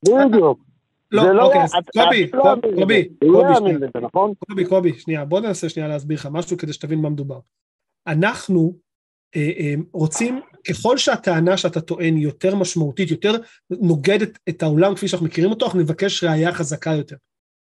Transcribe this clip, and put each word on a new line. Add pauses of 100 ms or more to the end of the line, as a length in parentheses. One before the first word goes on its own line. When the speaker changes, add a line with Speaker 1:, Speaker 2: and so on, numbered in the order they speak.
(280)
Speaker 1:
בדיוק. (540)
Speaker 2:
לא,
Speaker 1:
זה
לא
Speaker 2:
אוקיי,
Speaker 1:
יהיה,
Speaker 2:
אז
Speaker 1:
אתה
Speaker 2:
קובי,
Speaker 1:
לא
Speaker 2:
קובי,
Speaker 1:
מאמין
Speaker 2:
קובי,
Speaker 1:
בזה.
הוא
לא
Speaker 2:
קובי,
Speaker 1:
יאמין
Speaker 2:
שנייה.
Speaker 1:
בזה,
נכון? (160)
Speaker 2:
קובי,
קובי,
שנייה,
בוא
ננסה
שנייה
להסביר
לך
משהו
כדי
שתבין
מה
מדובר. (680)
אנחנו, (640)
אה, (100)
אה, (180)
רוצים, (280)
ככל
שהטענה
שאתה
טוען
היא
יותר
משמעותית,
יותר (380)
נוגדת (100)
את
העולם
כפי
שאנחנו
מכירים
אותו,
אנחנו
נבקש
ראייה
חזקה
יותר. (500)